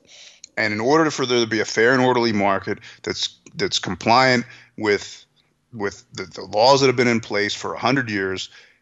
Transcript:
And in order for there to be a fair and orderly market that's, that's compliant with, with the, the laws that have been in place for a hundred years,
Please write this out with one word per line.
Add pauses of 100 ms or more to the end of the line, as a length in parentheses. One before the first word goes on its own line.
(560)
And
in
order
for
there
to
be
a
fair
and
orderly
market (240)
that's, (180)
that's
compliant (320)
with, (480)
with
the,
the
laws
that
have
been
in
place
for
a
hundred
years, (320)